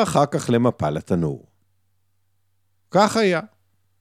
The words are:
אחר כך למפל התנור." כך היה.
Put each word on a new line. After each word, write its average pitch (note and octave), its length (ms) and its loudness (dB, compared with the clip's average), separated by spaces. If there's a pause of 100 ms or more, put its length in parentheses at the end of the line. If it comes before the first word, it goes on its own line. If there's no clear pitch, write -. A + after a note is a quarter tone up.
אחר D3 220 2
כך C#3 240 -6
למפל A#2 480 0
התנור." D#2+ 480 -4 (1500)
כך G#3 260 2
היה. F#3 240 0 (600)